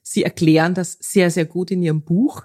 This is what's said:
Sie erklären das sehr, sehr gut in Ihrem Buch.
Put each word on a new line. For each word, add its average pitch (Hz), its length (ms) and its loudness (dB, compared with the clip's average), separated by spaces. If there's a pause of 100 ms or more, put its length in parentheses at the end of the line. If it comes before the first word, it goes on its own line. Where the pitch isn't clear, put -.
Sie - 200 -4
erklären 160 520 2
das 180 260 -6
sehr, 180 300 2
sehr 165 160 -2
gut 175 240 -6
in 185 120 -2
Ihrem 156 200 0
Buch. 190 420 -2